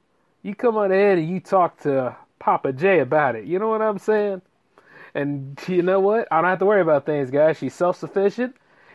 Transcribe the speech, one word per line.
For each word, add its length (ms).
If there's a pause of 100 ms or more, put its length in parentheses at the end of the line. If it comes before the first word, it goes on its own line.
(420)
you 140
come 220
on 160
in 260
and 80
you 140
talk 400
to 340 (240)
Papa 320
J 280
about 360
it. 80
You 160
know 80
what 140
I'm 180
saying? 420 (720)
And 540
you 140
know 180
what? 320
I 80
don't 100
have 100
to 60
worry 160
about 240
things, 260
guys. 260
She's 160
self-sufficient, 840 (400)